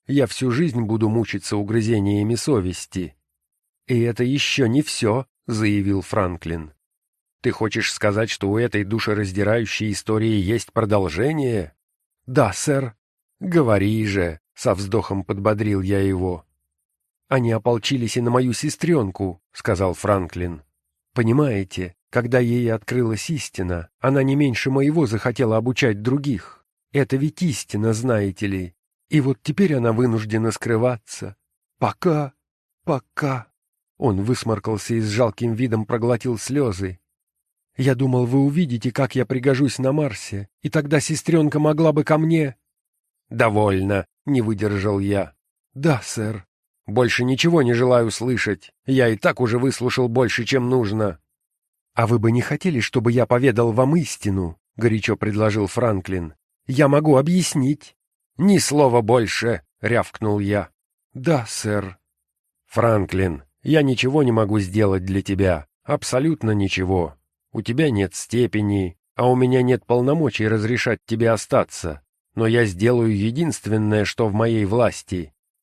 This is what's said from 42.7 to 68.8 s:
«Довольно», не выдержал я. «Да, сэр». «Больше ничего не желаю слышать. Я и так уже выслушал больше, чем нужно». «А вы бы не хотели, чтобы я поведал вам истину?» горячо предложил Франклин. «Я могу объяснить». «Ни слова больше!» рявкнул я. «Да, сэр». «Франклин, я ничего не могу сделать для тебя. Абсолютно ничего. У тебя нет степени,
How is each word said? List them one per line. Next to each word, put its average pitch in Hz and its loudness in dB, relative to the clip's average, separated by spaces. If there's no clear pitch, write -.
«Довольно», 104 2
не 135 0
выдержал 101 0
я. 98 -2
«Да, 139 0
сэр». 110 -8
«Больше 120 2
ничего 139 2
не 120 2
желаю 120 4
слышать. 110 -4
Я 131 4
и 113 2
так 160 0
уже 120 2
выслушал 123 0
больше, 120 0
чем 123 0
нужно». 107 0
«А 117 0
вы 117 2
бы 113 2
не 120 2
хотели, 147 -2
чтобы 120 0
я 120 2
поведал 120 2
вам 131 2
истину?» 95 -2
горячо 110 0
предложил 104 0
Франклин. 95 -2
«Я 135 4
могу 147 4
объяснить». 151 0
«Ни 190 6
слова 135 4
больше!» 113 2
рявкнул 104 0
я. 101 0
«Да, 127 -2
сэр». 101 -4
«Франклин, 95 0
я 151 2
ничего 135 2
не 123 2
могу 110 2
сделать 95 0
для 95 -2
тебя. 92 0
Абсолютно 143 -2
ничего. 92 -2
У 110 -6
тебя 135 0
нет 98 -2
степени, 104 0